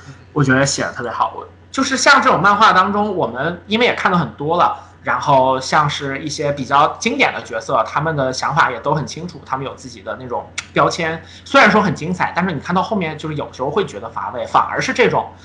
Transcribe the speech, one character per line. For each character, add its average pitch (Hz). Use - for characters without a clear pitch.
我 147
觉 131
得 135
写 139
得 92
特 127
别 117
好。 -
我， -
就 269
是 262
像 285
这 269
种 170
漫 202
画 202
当 190
中， 208
我 147
们 143
因 214
为 247
也 196
看 -
得 180
很 143
多 156
了， 151
然 127
后 131
像 151
是 139
一 156
些 143
比 127
较 139
经 262
典 220
的 110
角 113
色， 120
他 -
们 156
的 131
想 127
法 127
也 117
都 143
很 147
清 160
楚， 175
他 135
们 135
有 120
自 135
己 110
的 104
那 127
种 110
标 160
签。 165
虽 -
然 226
说 208
很 185
精 170
彩， 147
但 180
是 190
你 131
看 -
到 185
后 220
面 160
就 160
是 156
有 127
时 -
候 135
会 180
觉 101
得 113
乏 104
味， 113
反 -
而 113
是 262
这 233
种， 131